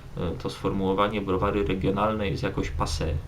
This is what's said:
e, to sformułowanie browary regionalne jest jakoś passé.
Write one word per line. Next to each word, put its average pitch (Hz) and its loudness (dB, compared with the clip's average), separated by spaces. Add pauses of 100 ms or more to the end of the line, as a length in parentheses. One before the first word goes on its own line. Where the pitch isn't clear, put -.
(160)
e, 90 -2 (120)
to - -2
sformułowanie 98 2
browary 101 2
regionalne 101 2
jest 98 -2
jakoś 120 -2
passé. - -2 (220)